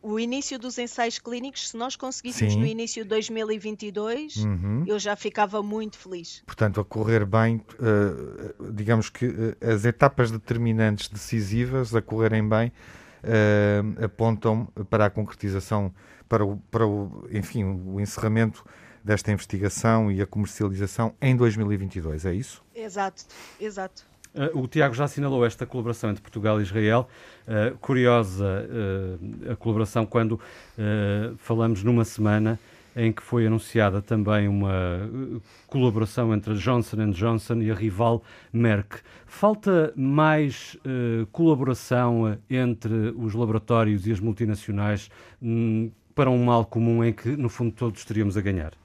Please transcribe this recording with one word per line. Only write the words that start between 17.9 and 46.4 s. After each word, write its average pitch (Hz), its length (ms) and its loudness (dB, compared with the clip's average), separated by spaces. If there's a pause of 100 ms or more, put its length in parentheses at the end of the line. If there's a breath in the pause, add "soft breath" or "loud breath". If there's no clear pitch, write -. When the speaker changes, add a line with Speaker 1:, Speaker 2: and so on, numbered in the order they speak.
Speaker 2:
encerramento 110 640 0 (380 loud breath)
desta 104 300 0
investigação 104 800 0
e 95 100 0
a 98 40 0
comercialização 101 920 -2
em 131 160 4
dois 117 200 4
mil 104 160 0
e 104 40 0
vinte 95 200 -6
e 92 40 -6
dois, 80 240 -6
é 92 80 0
isso? 110 400 -8
Speaker 1:
Exato, 202 520 -6 (360 loud breath)
exato. 190 460 -10 (280)
Speaker 3:
Eh, 139 200 -2
o 127 140 -4
Tiago 139 260 2
já 135 100 0
assinalou 135 400 0
esta 113 220 -2
colaboração 117 440 -4
entre 98 100 -4
Portugal 107 400 0
e - 20 0
Israel. 107 460 2 (380 loud breath)
Eh, 110 340 0
curiosa, 110 880 2 (800)
eh, 123 40 -4
a 107 40 -4
colaboração 110 480 0
quando, 113 340 0 (400 loud breath)
eh, 104 600 0
falamos 113 440 0
numa 117 220 4
semana 107 560 2 (340 loud breath)
em 113 160 2
que - 120 -6
foi 117 240 2
anunciada 107 560 2
também 104 440 2
uma, 101 240 2
eh, 101 720 -4 (260 loud breath)
colaboração 113 680 2
entre 104 180 0
a 107 40 0
Johnson 110 440 0
and 107 120 2
Johnson 110 500 0
e 107 80 0
a 113 40 0
rival 110 480 0 (300 loud breath)
Merck. 113 460 2 (280 loud breath)
Falta 202 720 2
mais, 147 880 2
eh, 120 480 -2
colaboração, 123 960 2
eh, 104 100 -2 (120)
entre 117 640 0
os 117 180 -4
laboratórios 110 720 2
e 113 60 2
as 95 80 0
multinacionais, 104 880 -2 (340 loud breath)
hum, 113 480 0 (240)
para 139 160 4
um 123 140 4